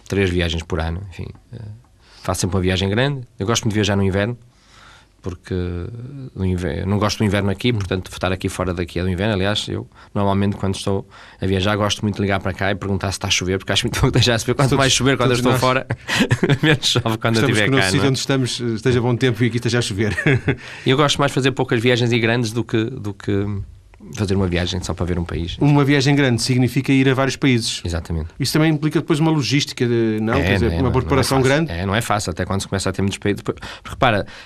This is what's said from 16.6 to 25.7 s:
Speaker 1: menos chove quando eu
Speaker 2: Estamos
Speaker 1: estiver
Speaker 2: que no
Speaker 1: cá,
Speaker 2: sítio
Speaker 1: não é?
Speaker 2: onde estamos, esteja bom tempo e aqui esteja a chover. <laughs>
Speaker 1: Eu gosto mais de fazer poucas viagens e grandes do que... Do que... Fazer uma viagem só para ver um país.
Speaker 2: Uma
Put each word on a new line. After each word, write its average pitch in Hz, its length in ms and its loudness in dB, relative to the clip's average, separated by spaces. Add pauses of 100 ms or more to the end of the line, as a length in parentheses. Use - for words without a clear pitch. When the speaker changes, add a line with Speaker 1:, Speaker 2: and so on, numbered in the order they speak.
Speaker 1:
menos 151 240 2
chove 113 300 0
quando 113 200 0
eu 107 100 2
Speaker 2:
Estamos - 100 2
Speaker 1:
estiver 107 80 4
Speaker 2:
que 131 60 2
no 135 60 2
Speaker 1:
cá, 98 60 2
Speaker 2:
sítio 95 160 2
Speaker 1:
não - 60 0
é? 139 40 4
Speaker 2:
onde 131 100 0
estamos, 131 400 -2
esteja 120 420 0
bom 123 140 2
tempo 117 280 2
e 123 40 2
aqui 110 100 -2
esteja 120 220 0
a - 20 0
chover. 104 340 -2 (360)
<laughs> - 340 -8
Speaker 1:
Eu 135 120 4
gosto 143 220 2
mais 143 120 2
de - 40 -6
fazer 135 160 2
poucas 123 300 0
viagens 120 300 4
e 120 80 2
grandes 117 320 0
do 117 120 -4
que... 110 220 0
Do 110 280 -8
que... 101 320 -2 (720)
Fazer 101 180 0
uma 95 140 2
viagem 87 340 -2
só 85 120 -6
para 85 120 -2
ver 87 140 -2
um 85 60 -4
país. 85 340 -6
Speaker 2:
Uma 143 240 4